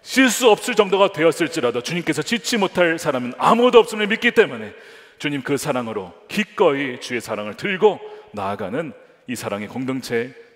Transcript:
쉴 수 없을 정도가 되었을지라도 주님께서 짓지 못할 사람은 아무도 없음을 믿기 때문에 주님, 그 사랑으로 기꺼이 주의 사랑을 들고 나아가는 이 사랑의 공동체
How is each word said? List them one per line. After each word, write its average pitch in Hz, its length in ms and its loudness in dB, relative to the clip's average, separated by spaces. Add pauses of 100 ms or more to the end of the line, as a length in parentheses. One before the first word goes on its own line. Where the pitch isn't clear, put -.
쉴 262 300 2
수 240 180 2
없을 214 260 2
정도가 196 380 2
되었을지라도 156 680 0
주님께서 160 400 -4
짓지 - 340 -4
못할 180 420 2
사람은 127 380 -4
아무도 233 440 6
없음을 214 260 0
믿기 220 240 0
때문에 131 420 0 (460)
주님, 143 240 -6
그 143 140 -4
사랑으로 113 560 -6 (140)
기꺼이 143 720 0
주의 120 220 -8
사랑을 104 340 -8
들고 190 460 0 (320)
나아가는 101 600 -8 (360)
이 123 80 -6
사랑의 104 320 -8
공동체 127 680 -6 (200)